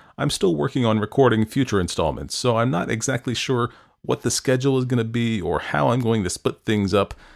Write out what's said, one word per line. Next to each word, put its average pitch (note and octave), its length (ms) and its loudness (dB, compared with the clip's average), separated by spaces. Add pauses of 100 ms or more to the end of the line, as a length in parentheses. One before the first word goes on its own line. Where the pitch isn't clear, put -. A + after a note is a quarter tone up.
(180)
I'm C#3+ 140 -2
still F3+ 240 0
working C#3+ 280 0
on A2 140 4
recording A2 480 4
future A2 340 0
installments, D2+ 560 -2
so A#2+ 220 0
I'm A#2+ 140 0
not F3 180 -4
exactly A#2+ 460 -4
sure A#2+ 340 -2 (320)
what - 220 -4
the F#2 80 0
schedule C3 480 0
is B2+ 60 0
gonna B2 180 0
be A2+ 360 -2
or E2 200 -2
how D3 300 0
I'm B2 100 2
going A2+ 240 0
to F2 80 -2
split - 340 -4
things G2+ 260 0
up, G2 220 2 (220)